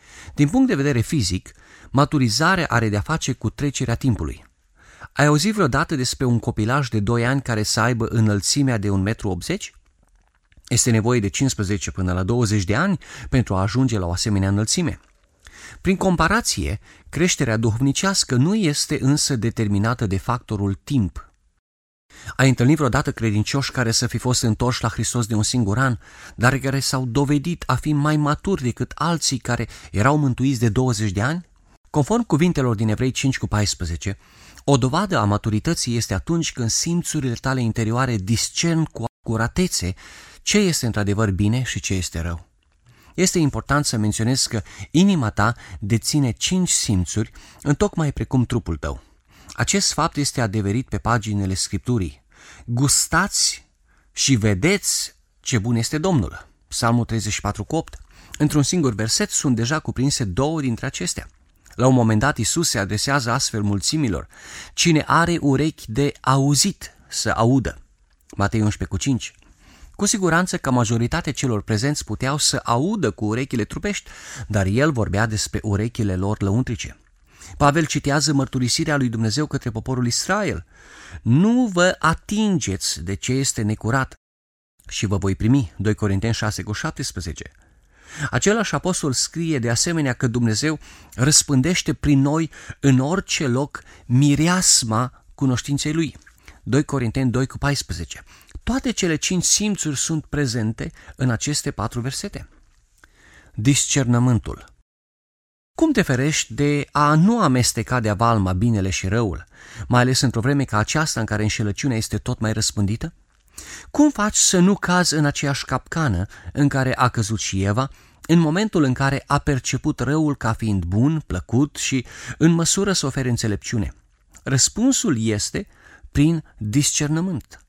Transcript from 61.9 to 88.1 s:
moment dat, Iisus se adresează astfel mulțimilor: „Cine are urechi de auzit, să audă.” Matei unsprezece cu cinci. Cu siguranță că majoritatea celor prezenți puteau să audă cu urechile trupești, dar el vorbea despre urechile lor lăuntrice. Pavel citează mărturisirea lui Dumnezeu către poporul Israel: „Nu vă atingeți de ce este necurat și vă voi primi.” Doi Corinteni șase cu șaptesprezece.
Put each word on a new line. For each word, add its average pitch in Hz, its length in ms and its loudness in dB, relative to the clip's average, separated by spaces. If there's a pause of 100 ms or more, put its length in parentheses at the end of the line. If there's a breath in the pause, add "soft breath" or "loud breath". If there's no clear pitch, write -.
moment 110 260 6
dat, 135 180 2
Iisus 156 320 0
se 117 100 -2
adresează 113 520 -2
astfel 117 300 -2
mulțimilor: 101 680 0 (460 loud breath)
„Cine 160 340 4
are 165 340 4
urechi 143 500 0
de 139 200 0 (100)
auzit, 139 720 2 (160)
să - 220 -4
audă.” 117 520 2 (540)
Matei 101 260 0
unsprezece 104 280 0
cu 95 80 -4
cinci. - 360 -2 (600 soft breath)
Cu 202 100 -2
siguranță 180 520 2
că - 140 -2
majoritatea 120 600 0
celor 113 300 -2
prezenți 123 420 -2
puteau 131 340 -4
să - 260 0
audă 139 480 0
cu - 140 -6
urechile 117 380 -2
trupești, - 460 -8 (380 loud breath)
dar 101 180 0
el 127 260 2
vorbea 104 340 0
despre 107 380 -4
urechile 104 520 -2
lor 98 260 -2
lăuntrice. 110 560 -2 (600 loud breath)
Pavel 147 280 4
citează 143 480 0
mărturisirea 139 640 0
lui 127 120 0
Dumnezeu 113 360 0
către 127 260 -4
poporul 123 340 -2
Israel: 143 600 -2 (560 loud breath)
„Nu 214 520 4
vă 180 260 2
atingeți 160 1040 -2
de 92 100 -6
ce - 180 -6
este 131 300 -2
necurat 110 520 -2 (720)
și - 180 -6
vă 95 120 0
voi 95 180 0
primi.” 120 420 2
Doi 104 160 0
Corinteni 104 400 -2
șase 107 300 -4
cu 104 80 -8
șaptesprezece. 104 800 -8 (800 loud breath)